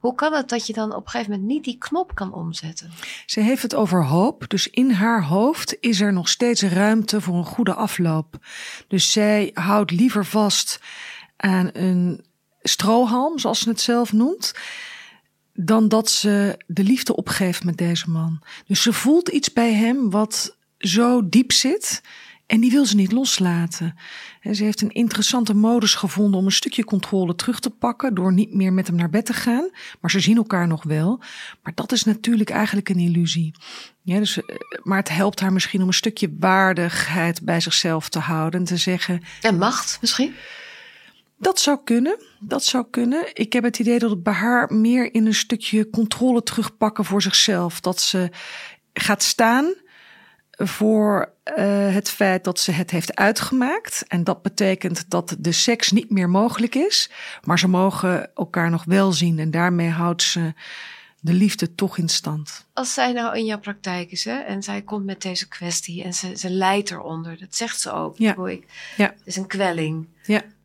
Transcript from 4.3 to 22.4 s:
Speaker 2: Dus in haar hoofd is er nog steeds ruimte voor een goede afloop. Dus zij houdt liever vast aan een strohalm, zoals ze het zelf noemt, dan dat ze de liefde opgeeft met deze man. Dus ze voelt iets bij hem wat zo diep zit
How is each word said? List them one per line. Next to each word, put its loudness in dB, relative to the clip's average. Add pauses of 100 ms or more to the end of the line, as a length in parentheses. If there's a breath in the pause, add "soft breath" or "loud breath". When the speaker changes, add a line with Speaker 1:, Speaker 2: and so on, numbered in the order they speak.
Speaker 2:
Dus -2
in 2
haar 2
hoofd 0
is 2
er 4
nog 0
steeds 2
ruimte 2
voor -2
een 0
goede 0
afloop. -2 (500 loud breath)
Dus 2
zij 2
houdt 2
liever 2
vast 0 (560 loud breath)
aan 2
een 0 (380)
strohalm, 2
zoals -2
ze -2
het -2
zelf 2
noemt, 0 (1040 loud breath)
dan 4
dat 2
ze 2
de 0
liefde 2
opgeeft -2
met 0
deze -2
man. -2 (240 loud breath)
Dus 2
ze 2
voelt 4
iets -2
bij 2
hem 2
wat -2 (220)
zo 2
diep 4
zit 0 (440 loud breath)